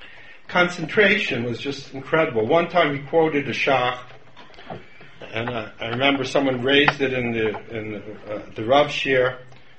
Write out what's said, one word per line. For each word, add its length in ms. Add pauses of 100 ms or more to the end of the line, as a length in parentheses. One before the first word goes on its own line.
(480)
Concentration 960
was 160
just 340
incredible. 500
One 240
time 280
he 80
quoted 440
a 40
Shach, 480 (1300)
and, 180
uh, 180 (100)
I 120
remember 340
someone 380
raised 380
it 120
in 180
the, 480
in 140
the, 420
uh, 80 (140)
the 80
Rav 260
Shir, 480 (400)